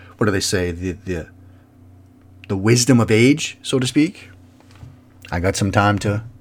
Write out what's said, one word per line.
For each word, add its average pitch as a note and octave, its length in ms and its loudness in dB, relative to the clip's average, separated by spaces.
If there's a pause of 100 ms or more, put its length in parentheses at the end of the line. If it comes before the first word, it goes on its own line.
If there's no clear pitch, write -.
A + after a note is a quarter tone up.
(180)
what - 80 0
do G#2 80 0
they F#2+ 80 -2
say? F2+ 300 -2
The, F2+ 200 -6
the, E2+ 380 -10 (1200)
the G2+ 80 -4
wisdom A#2+ 420 4
of G#2+ 100 2
age, B2 520 2
so - 180 -2
to B2+ 80 -2
speak. - 440 -2 (1000)
I F2 80 -4
got F#2 160 -2
some G2 160 -2
time G#2 280 2
to G#2 260 -4 (160)